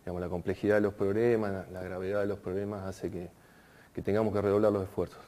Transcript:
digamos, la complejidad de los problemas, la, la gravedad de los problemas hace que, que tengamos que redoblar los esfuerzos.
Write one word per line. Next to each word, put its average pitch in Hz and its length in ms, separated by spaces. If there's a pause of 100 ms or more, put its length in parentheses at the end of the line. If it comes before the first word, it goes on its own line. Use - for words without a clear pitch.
digamos, 90 180
la 90 60
complejidad 92 480
de 104 60
los 101 120
problemas, 107 600
la, 95 180
la 92 100
gravedad 92 380
de 101 60
los 101 140
problemas 101 440
hace 95 260
que, 87 200 (640)
que - 80
tengamos 104 320
que 101 80
redoblar 104 320
los 98 100
esfuerzos. - 440